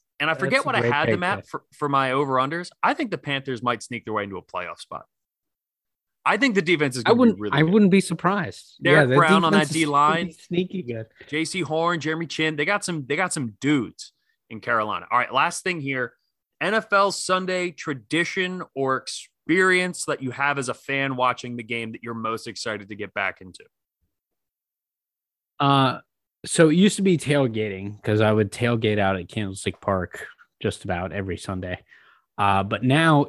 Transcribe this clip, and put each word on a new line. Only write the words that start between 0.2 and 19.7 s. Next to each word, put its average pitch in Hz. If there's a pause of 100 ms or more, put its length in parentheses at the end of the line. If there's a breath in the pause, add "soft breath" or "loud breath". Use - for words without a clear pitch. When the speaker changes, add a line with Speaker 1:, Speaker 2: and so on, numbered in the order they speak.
Speaker 1:
And 151
I 160
forget 180
Speaker 2:
That's 269
Speaker 1:
what -
Speaker 2:
a -
Speaker 1:
I -
Speaker 2:
great 120
Speaker 1:
had 147
them 180
Speaker 2:
pick, 180
Speaker 1:
at 196
Speaker 2:
Jeff. 180
Speaker 1:
for, - (100)
for 147
my 135
over-unders. 139 (140)
I 240
think 285
the 170
Panthers 135
might 120
sneak 117
their 110
way 104
into 98
a 87
playoff 87
spot. - (1200)
I 175
think 240
the 190
defense 147
is 123
Speaker 2:
I -
Speaker 1:
gonna 233
be 233
Speaker 2:
wouldn't, 226
Speaker 1:
really 104
Speaker 2:
I 151
Speaker 1:
good. 160
Speaker 2:
wouldn't 208
be 190
surprised. 175
Speaker 1:
Derek 160
Speaker 2:
Yeah, 147
that 127
Speaker 1:
Brown 160
on 160
that 151
Speaker 2:
defense -
is 151
gonna 160
Speaker 1:
D -
line. 147
Speaker 2:
be 165
sneaky 180
good. 117 (200)
Speaker 1:
J 156
C 180
Horn, 165
Jeremy 160
Chinn, 156
they 151
got 202
some, 156
they 139
got 180
some 120
dudes 131 (380)
in 110
Carolina. 107
All 120
right, 123
last 147
thing 180
here, 135 (480)
N 180
F 220
L 202
Sunday 185
tradition 170 (120)
or 131
experience 180